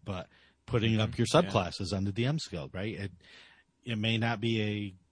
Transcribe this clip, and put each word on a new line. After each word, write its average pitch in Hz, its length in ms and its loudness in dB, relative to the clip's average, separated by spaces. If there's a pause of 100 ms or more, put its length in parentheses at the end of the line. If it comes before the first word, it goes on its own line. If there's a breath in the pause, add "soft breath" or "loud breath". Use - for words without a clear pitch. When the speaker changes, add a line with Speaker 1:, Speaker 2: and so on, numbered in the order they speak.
Speaker 1:
but 92 240 -6 (380 soft breath)
putting 113 340 2
up 110 100 2
Speaker 2:
Mm-hmm. 120 120 0
Speaker 1:
your 113 40 4 (160)
Speaker 2:
Yeah. 190 80 0
Speaker 1:
subclasses 98 460 0
on 95 80 0
the 101 80 -2
D 113 120 -2
M's 151 220 -2
Guild, 80 280 -8
right? 98 240 -6
It, 98 140 -8 (720 loud breath)
it 113 140 -4
may 113 200 2
not 117 220 0
be 113 220 2
a 104 320 -2 (180)